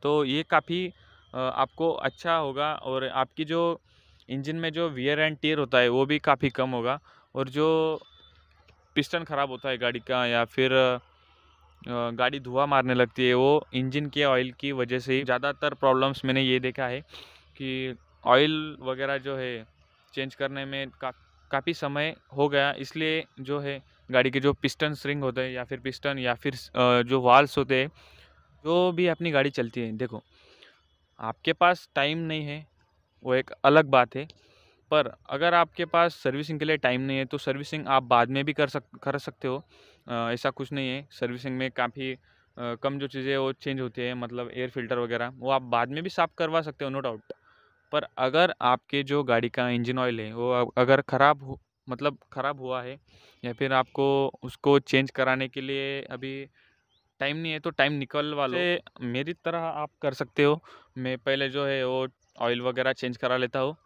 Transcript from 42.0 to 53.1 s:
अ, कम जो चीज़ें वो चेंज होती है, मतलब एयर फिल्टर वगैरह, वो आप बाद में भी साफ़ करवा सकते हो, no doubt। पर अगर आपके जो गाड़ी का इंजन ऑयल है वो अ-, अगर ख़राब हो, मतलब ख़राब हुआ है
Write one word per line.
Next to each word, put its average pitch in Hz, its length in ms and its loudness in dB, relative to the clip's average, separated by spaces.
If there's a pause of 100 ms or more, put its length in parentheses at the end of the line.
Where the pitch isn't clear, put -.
अ, 127 60 -12 (400)
कम 123 400 -4
जो 139 80 -6
चीज़ें 135 300 -4
वो 135 160 -2
चेंज 135 280 -6
होती 123 220 -8
है, 123 120 -4
मतलब 120 400 -8
एयर 127 160 -6
फिल्टर 123 280 -4
वगैरह, 120 360 -4
वो 127 160 -6
आप 135 120 2
बाद 120 260 0
में 147 140 -6
भी 180 80 -6
साफ़ 170 280 0
करवा 160 220 0
सकते 151 240 -8
हो, 135 60 -4
no 135 60 -6
doubt। 123 240 -6 (720)
पर 147 140 0 (120)
अगर 151 440 4
आपके 127 400 0
जो 143 200 0
गाड़ी 120 260 2
का 123 220 -2
इंजन 120 280 -2
ऑयल 123 220 -2
है 107 140 -10
वो 120 180 -2
अ-, 123 260 0
अगर 131 220 6
ख़राब 139 420 2
हो, 135 180 -14 (280)
मतलब 131 300 -4 (140)
ख़राब 139 280 -6
हुआ 127 220 -6
है 131 160 -14 (460)